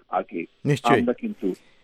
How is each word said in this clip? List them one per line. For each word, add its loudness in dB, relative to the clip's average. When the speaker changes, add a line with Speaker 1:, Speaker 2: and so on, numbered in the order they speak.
Speaker 1:
আগে, -6
Speaker 2:
নিশ্চয়ই। 2
Speaker 1:
আমরা 2
কিন্তু -6